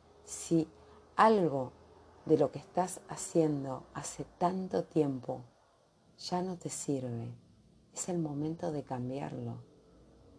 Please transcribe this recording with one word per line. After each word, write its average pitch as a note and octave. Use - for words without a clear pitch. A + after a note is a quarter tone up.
Si -
algo E3+
de D#3
lo D3
que C#3+
estás -
haciendo C#3+
hace -
tanto F#3
tiempo C3
ya F3+
no F#3
te D#3
sirve, A#2+
es -
el F3+
momento D#3
de D3
cambiarlo. B2+